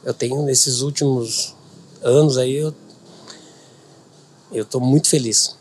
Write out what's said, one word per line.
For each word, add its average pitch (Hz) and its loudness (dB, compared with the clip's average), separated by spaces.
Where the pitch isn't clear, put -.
eu 123 -6
tenho 131 -4
nesses 131 0
últimos 135 -2
anos 135 4
aí, 131 0
eu, 151 -4
eu 110 -6
tô 131 -4
muito 131 4
feliz. 120 0